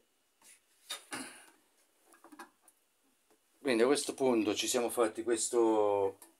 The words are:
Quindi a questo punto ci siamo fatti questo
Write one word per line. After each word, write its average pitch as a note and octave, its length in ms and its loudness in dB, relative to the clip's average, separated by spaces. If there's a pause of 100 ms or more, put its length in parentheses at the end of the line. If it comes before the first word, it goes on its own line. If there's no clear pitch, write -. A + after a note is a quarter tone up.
(3500)
Quindi A#2+ 240 0
a B2 40 6
questo - 260 0
punto A2+ 420 0
ci A2 140 -4
siamo A#2 220 -2
fatti A2+ 320 -2
questo A2 960 2 (220)